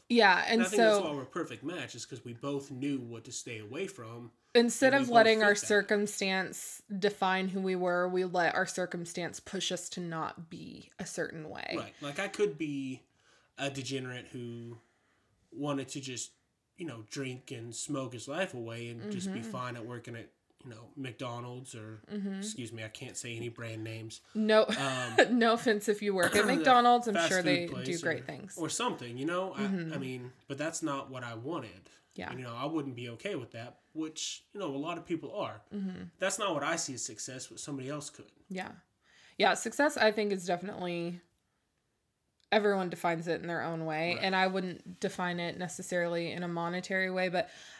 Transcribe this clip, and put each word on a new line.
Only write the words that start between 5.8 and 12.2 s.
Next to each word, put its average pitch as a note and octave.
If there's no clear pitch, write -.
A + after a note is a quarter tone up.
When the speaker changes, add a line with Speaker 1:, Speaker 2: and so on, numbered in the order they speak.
Speaker 1:
define F#3+
who F#3+
we F#3
were, F3+
we F#3
let F3
our F#3
circumstance E3+
push -
us -
to -
not E3
be -
a F#3
certain D#3
way. -
Speaker 2:
Right. -
Like, C#3+
I D3+